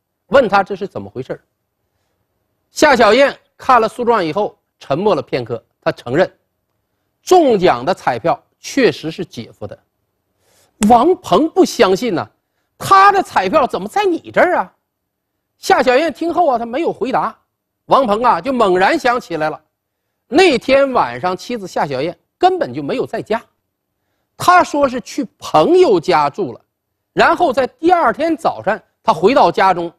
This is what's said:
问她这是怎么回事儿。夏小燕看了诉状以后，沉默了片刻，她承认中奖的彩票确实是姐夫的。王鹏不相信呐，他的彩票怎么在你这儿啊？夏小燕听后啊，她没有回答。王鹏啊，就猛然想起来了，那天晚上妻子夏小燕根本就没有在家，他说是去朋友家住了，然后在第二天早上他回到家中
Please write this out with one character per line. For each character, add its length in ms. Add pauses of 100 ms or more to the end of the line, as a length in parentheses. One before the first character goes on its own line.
(280)
问 200
她 140
这 120
是 140
怎 120
么 100
回 120
事 120
儿。 60 (1300)
夏 260
小 160
燕 260 (180)
看 240
了 60
诉 180
状 200
以 80
后， 260 (200)
沉 200
默 160
了 60
片 240
刻， 180 (180)
她 120
承 240
认 160 (920)
中 360
奖 260
的 80
彩 260
票 240 (160)
确 320
实 200
是 120
姐 300
夫 140
的。 120 (1120)
王 280
鹏 340
不 160
相 280
信 200
呐， 120 (520)
他 340
的 100
彩 260
票 180
怎 140
么 60
在 200
你 260
这 80
儿 160
啊？ 160 (840)
夏 240
小 120
燕 180
听 200
后 160
啊， 100
她 60
没 160
有 100
回 220
答。 240 (500)
王 200
鹏 160
啊， 180
就 120
猛 260
然 200
想 220
起 160
来 140
了， 100 (680)
那 280
天 360
晚 280
上 160
妻 220
子 80
夏 180
小 160
燕 160 (220)
根 200
本 140
就 80
没 140
有 100
在 160
家， 220 (960)
他 260
说 260
是 120
去 260 (100)
朋 400
友 240
家 300
住 220
了， 80 (520)
然 240
后 160
在 140
第 240
二 220
天 240
早 260
上 180 (220)
他 100
回 220
到 160
家 240
中 240